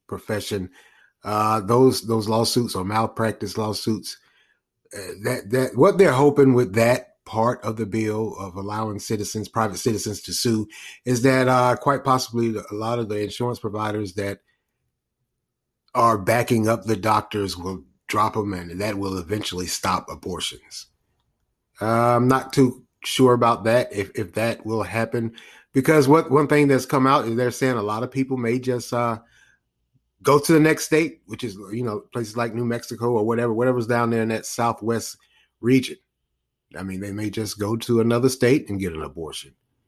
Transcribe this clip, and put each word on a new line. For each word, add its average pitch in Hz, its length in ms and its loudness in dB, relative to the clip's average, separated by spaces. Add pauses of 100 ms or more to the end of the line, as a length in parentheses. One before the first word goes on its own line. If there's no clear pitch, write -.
profession, 98 600 -6 (560)
uh, 107 340 0
those, 123 480 4
those 110 220 0
lawsuits 113 460 0
or 92 100 -4
malpractice 110 720 -2
lawsuits, 107 580 -4 (800)
uh, 92 280 -12
that, 123 260 -4
that, 127 260 0
what 156 220 6
they're 175 160 6
hoping 135 400 6
with 117 220 2
that 117 500 0
part 113 380 0
of 107 140 -6
the 113 80 -4
bill 107 520 -4
of 95 180 -14
allowing 104 440 -6
citizens, 104 500 -6
private 107 300 -2
citizens 107 420 -4
to 95 120 -12
sue 110 340 -2 (360)
is 123 200 0
that, 131 240 4
uh, 123 280 4
quite 139 280 0
possibly 117 520 0
a 101 200 -10
lot 113 240 -4
of 110 100 -6
the 104 100 -4
insurance 120 400 -4
providers 107 540 -6
that 101 260 -4 (1600)
are 117 220 4
backing 113 500 2
up 113 160 0
the 110 120 0
doctors 101 600 -2
will 92 260 -10 (240)
drop 107 280 0
'em, 101 180 -4
and 90 280 -10
that 104 160 -4
will 95 200 -6
eventually 90 500 -6
stop - 420 -4
abortions. - 800 -10 (920)
Uh, 117 340 2
I'm 123 120 2
not 131 260 0
too 127 300 2 (200)
sure 127 300 4
about 120 320 2
that, 120 260 2
if, 98 240 -6
if 95 180 -8
that 113 320 -4
will 107 180 -4
happen, 113 520 -4 (360)
because 139 360 4
what, 160 240 6
one 147 160 4
thing 147 200 4
that's 135 180 4
come 135 220 2
out 135 200 2
is 113 80 -2
they're 123 160 0
saying 127 260 0
a 107 60 -2
lot 107 200 -4
of 123 80 -8
people 131 260 -4
may 120 220 -2
just, 123 340 -4
uh, 120 260 -2 (1000)
go 143 180 6
to 147 140 4
the 160 60 8
next 151 260 4
state, 156 400 0
which 107 180 -10
is, 104 120 -8 (160)
you 117 120 -4
know, 107 160 -4 (140)
places 110 240 -6
like 117 160 -2
New 120 100 -4
Mexico 117 480 -2
or 107 140 2
whatever, 117 280 0
whatever's 123 340 0
down 117 220 2
there 117 120 0
in 113 80 -2
that 110 160 -4
Southwest 113 720 -4 (420)
region. 127 380 2 (800)
I 87 60 -10
mean, 95 180 -8
they 101 100 -8
may 104 180 -6
just 101 300 -8
go 104 160 -2
to 117 240 0
another 117 300 2
state 123 400 2
and 101 100 -4
get 92 140 -4
an 78 80 -8
abortion. 76 520 -12 (340)